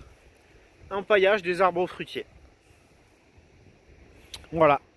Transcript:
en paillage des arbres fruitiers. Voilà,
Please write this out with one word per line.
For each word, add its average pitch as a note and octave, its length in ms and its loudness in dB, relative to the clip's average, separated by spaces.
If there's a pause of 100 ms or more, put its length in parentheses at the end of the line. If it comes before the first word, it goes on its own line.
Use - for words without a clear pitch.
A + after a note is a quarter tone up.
(880)
en G3 140 -8
paillage G3 400 2
des F3 180 -2
arbres F3+ 240 2
fruitiers. - 400 -12 (2250)
Voilà, D3+ 300 2 (160)